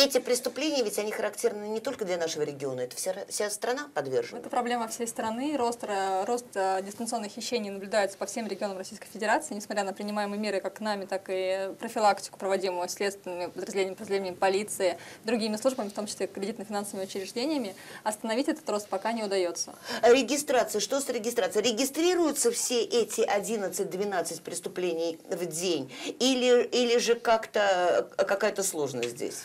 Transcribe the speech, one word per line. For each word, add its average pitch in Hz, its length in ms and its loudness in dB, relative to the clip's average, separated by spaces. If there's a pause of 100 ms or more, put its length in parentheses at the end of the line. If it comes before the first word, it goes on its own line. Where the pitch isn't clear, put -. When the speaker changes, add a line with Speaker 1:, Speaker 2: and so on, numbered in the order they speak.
Speaker 1:
эти 277 140 2
преступления, 247 640 0
ведь 208 160 -2
они 208 120 -2
характерны 208 560 -2
не 220 120 -2
только 262 240 -4
для 180 140 -2
нашего 160 260 -2
региона, 135 380 -4
это 123 160 -6
вся 185 160 -2
ра-, 196 160 -6
вся 208 200 -2
страна 262 440 -2
подвержена. 131 460 -2
Speaker 2:
Это - 100 -10
проблема 240 400 0
всей 233 180 -4
страны. 240 480 -2
Рост, 240 280 0
э, 190 420 0
рост, 240 300 -2
э, 190 260 2
дистанционных 208 500 -4
хищений 214 380 -4
наблюдается 196 480 0
по 190 80 -4
всем 220 220 -6
регионам 190 300 -4
Российской 190 300 -10
Федерации, 220 460 0
несмотря 208 300 -2
на 190 100 -2
принимаемые 208 460 -2
меры, 202 200 0
как 190 220 -6
нами, 208 240 -2
так 190 240 -6
и 185 160 0 (340)
профилактику, 208 600 2
проводимую 190 500 0
следственными 180 580 -4
подразделениями, 190 460 -2
подразделениями 196 420 -2
полиции, 196 640 2 (280)
другими 220 320 0
службами, 226 320 0
в - 40 -12
том 214 140 -4
числе - 180 -4
кредитно-финансовыми 202 800 -6
учреждениями, 233 680 -4 (280)
остановить 220 440 0
этот 311 200 -2
рост 208 200 -2
пока 196 240 -2
не 233 120 -2
удаётся. 185 520 0 (260)
Speaker 1:
А 233 80 8
регистрация, 247 680 4
что 277 220 0
с - 80 -4
регистрацией? 214 600 2
Регистрируются 285 800 4
все 233 300 0
эти 226 400 2
одиннадцать-двенадцать 190 1200 0
преступлений 175 800 -2 (100)
в 180 160 -2
день? 160 480 -2 (260)
Или, 247 440 6
или 240 340 4
же 214 160 4
как-то, 202 920 4 (100)
э, 196 60 4
какая-то 196 400 2
сложность 127 480 -2
здесь? - 340 -6